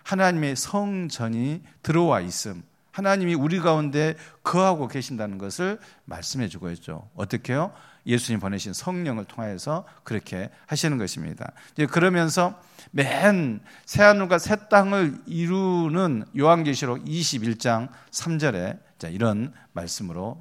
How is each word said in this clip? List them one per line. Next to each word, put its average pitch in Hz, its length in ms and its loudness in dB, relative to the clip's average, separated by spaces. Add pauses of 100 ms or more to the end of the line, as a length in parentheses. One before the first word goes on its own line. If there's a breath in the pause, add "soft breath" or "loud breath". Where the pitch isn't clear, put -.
하나님의 175 520 2
성전이 156 1080 -4 (200 soft breath)
들어와 156 380 4
있음, 90 420 -8 (300)
하나님이 196 420 0
우리 160 240 0
가운데 156 560 2 (280 loud breath)
거하고 175 460 2
계신다는 107 500 -6
것을 175 400 -4 (260 soft breath)
말씀해 101 440 -6
주고 87 240 -10
있죠. 80 420 -12
어떻게요? 127 580 -4 (320 loud breath)
예수님 120 360 0
보내신 98 320 -6
성령을 151 540 -6
통하여서 113 580 -8 (180 loud breath)
그렇게 101 480 -8 (160 soft breath)
하시는 147 320 -2
것입니다. 80 540 -8 (220 loud breath)
이제 151 120 0
그러면서 175 720 2 (300 loud breath)
맨 139 680 2 (260 loud breath)
새하늘과 202 520 6
새 208 180 0 (120)
땅을 196 580 4
이루는 170 960 0 (120)
요한계시록 143 720 2
이십일 123 500 -2
장 117 300 0 (220 loud breath)
삼 165 280 -4
절에 117 400 -2 (200 soft breath)
자, 82 100 -10
이런 107 440 -2 (200 loud breath)
말씀으로 90 680 -8